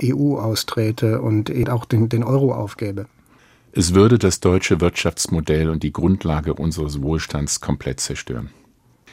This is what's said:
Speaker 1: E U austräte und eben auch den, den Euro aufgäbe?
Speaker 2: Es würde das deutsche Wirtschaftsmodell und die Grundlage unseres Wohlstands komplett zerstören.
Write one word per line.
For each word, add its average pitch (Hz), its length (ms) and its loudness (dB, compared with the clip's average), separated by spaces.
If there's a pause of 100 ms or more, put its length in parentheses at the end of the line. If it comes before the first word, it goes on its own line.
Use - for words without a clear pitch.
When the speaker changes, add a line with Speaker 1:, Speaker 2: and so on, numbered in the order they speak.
Speaker 1:
E 123 100 2
U 143 240 0
austräte 110 840 -2
und 107 260 0
eben 123 220 0
auch 120 140 -2
den, 113 240 2
den 117 160 0
Euro 131 280 2
aufgäbe? 101 540 -8 (640)
Speaker 2:
Es 90 240 2
würde 110 240 8
das 95 220 2
deutsche 92 400 2
Wirtschaftsmodell 80 880 0
und 78 160 -2
die 76 80 -4
Grundlage 80 600 0
unseres 76 480 -4
Wohlstands 76 580 -4
komplett 67 400 -6
zerstören. 64 500 -8 (640)